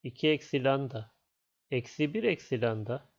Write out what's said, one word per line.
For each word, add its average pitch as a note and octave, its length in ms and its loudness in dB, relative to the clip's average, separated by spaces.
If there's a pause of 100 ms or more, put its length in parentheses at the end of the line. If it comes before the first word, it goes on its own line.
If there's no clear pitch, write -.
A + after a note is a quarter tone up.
iki D3+ 260 0
eksi C#3+ 340 0
lambda, C3+ 480 0 (600)
eksi D3 420 -2
bir A3+ 100 -2
eksi D#3+ 380 0
lambda A2+ 580 -2